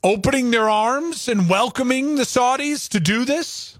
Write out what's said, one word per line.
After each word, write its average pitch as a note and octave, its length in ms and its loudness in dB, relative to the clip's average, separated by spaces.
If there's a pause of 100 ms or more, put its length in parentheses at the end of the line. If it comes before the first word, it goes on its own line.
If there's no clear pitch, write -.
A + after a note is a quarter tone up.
opening B3 480 2
their A3+ 180 2
arms B3 600 0
and G3+ 200 2
welcoming B3+ 680 0
the C4 80 0
Saudis C4 640 0
to G#3 120 0
do G#3 240 0
this? - 560 -6